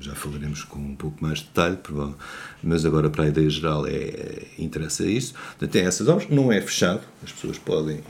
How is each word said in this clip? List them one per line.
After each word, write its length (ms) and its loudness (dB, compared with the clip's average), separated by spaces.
já 140 -12
falaremos 480 -8
com 160 -14
um 160 -8
pouco 280 -8
mais 160 -2
de 60 -12
detalhe, 320 2
provável-, 400 -6
mas 240 2
agora 240 4
para 140 0
a 40 4
ideia 220 4
geral 380 0
é, 600 -6
interessa 480 -4
isso. 280 0
Portanto, 380 -6
tem 140 4
essas 240 2
obras, 200 4
não 220 6
é 80 6
fechado, 420 2
as 80 -14
pessoas 260 -8
podem, 520 -2